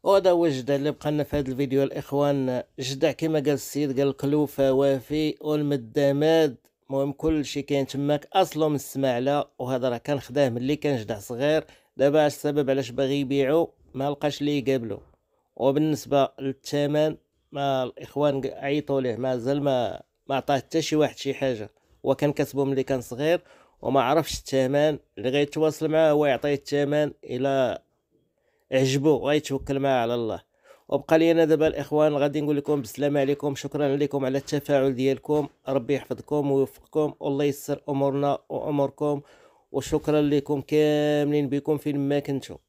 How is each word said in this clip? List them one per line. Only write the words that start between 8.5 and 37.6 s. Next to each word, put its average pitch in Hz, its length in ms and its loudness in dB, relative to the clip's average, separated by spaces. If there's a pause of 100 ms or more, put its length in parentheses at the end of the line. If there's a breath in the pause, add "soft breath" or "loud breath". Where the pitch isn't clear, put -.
من 151 60 0
السماعلة. 135 680 -2 (140)
وهذا 127 300 -2
راه 120 80 0
كان 139 240 -4
خداه 131 280 0
ملي 123 280 -2
كان 147 200 0
جدع 107 220 -6
صغير. 135 460 0 (320 soft breath)
دابا 143 300 4
السبب 147 440 0
علاش 131 200 0
باغي 139 300 0
يبيعو، 139 540 0 (200)
ما 135 160 -2
لقاش 143 300 -4
اللي 147 180 0
يقابلو. 117 440 -2 (540)
وبالنسبة 139 720 2 (120)
للثمن، 147 760 -2 (360)
ما 139 320 -2
الإخوان 139 600 -2
عيطوا 139 560 -2
ليه، 123 160 -4
مازال 127 460 -2
ما، 123 400 -2 (240)
ما 135 100 -2
عطاه 139 200 0
حتى 160 260 -2
شي 151 140 -2
واحد 151 200 2
شي 139 180 -4
حاجة. 117 360 -4 (360)
هو 135 80 2
كان 147 180 0
كسبو 139 320 -2
ملي 135 180 0
كان 131 180 -2
صغير، 147 400 -2 (420 soft breath)
وما 131 200 2
عرفش 147 360 0
الثمن. 143 600 2 (200)
اللي 104 100 -4
غيتواصل 147 600 0
معاه 156 220 4
هو 147 160 4
يعطيه 143 280 0
الثمن 143 580 0 (120)
إلى 127 540 0 (920)
عجبو، 135 560 2
غيتوكل 143 500 -2
معاه 135 240 2
على 117 120 0
الله. 110 280 -4 (460 soft breath)
وبقى 151 300 2
لي 165 120 6
انا 165 140 6
دابا 151 220 2
الاخوان، 151 500 0
غادي 143 240 0
نقول 147 160 0
لكم 147 240 0
بالسلامه 143 400 -2
عليكم. 139 340 -2
شكرا 143 420 -2
لكم 143 280 -2
على 131 140 -2
التفاعل 139 560 0
ديالكم، 135 540 0 (200)
ربي 135 260 -2
يحفظكم 139 560 -4
ويوفقكم، 139 720 0
والله 139 240 -2
يسر 143 440 -4